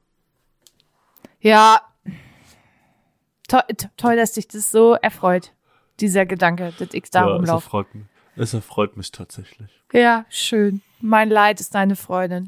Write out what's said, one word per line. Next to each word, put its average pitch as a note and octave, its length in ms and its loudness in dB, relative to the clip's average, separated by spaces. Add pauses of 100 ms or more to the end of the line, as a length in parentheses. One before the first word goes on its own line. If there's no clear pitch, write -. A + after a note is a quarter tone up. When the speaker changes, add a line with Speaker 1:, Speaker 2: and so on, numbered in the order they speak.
(1400)
Speaker 1:
Ja. A3 420 6 (1700)
To-, B3+ 120 2 (180)
to-, G3+ 100 -12 (100)
toll, A#3 180 0
dass A3+ 180 0
dich G#3+ 140 -10
das - 240 -10
so A3+ 220 6
erfreut, F#3 600 -2 (460)
dieser G3 260 0
Gedanke, F3 520 -4
dass F3+ 160 -12
ich - 180 -12
da F3+ 100 2
Speaker 2:
Ja, F3+ 80 2
es F#3+ 80 -2
Speaker 1:
rumlauf. E3 260 -2
Speaker 2:
erfreut - 320 -8
mich. G#2 100 -20 (300)
Es A#2 180 -6
erfreut G#2 440 -6
mich - 140 -14
tatsächlich. - 580 -20 (240)
Speaker 1:
Ja, A#3 360 2
schön. G#3 520 -2 (180)
Mein A3 300 2
Leid G#3 320 2
ist - 120 -12
deine G3 220 0
Freude. F3+ 520 -6